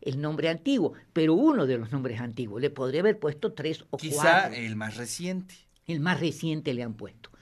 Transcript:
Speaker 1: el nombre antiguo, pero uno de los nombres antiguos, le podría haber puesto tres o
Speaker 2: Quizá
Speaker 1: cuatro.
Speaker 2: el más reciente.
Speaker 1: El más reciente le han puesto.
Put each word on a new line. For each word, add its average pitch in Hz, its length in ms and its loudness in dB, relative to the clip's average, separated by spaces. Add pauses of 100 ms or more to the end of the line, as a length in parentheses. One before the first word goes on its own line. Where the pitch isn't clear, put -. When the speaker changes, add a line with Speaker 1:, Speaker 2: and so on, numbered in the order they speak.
Speaker 1:
el 135 180 -4
nombre 151 300 -2
antiguo, 175 440 0 (200)
pero 160 220 6
uno 240 320 4
de 127 100 2
los 117 140 -6
nombres 127 280 -4
antiguos, 117 420 -6
le 147 100 0
podría 135 300 -2
haber 208 180 2
puesto 147 340 -4
tres 156 380 -6
o 135 60 -6
Speaker 2:
Quizá 147 240 -2
Speaker 1:
cuatro. 170 340 6
Speaker 2:
el 113 200 -4
más 107 220 -6
reciente. 180 560 -6 (320)
Speaker 1:
El 165 160 -4
más 175 180 0
reciente 156 540 -2
le 120 100 -4
han 113 120 -8
puesto. - 340 -16 (120)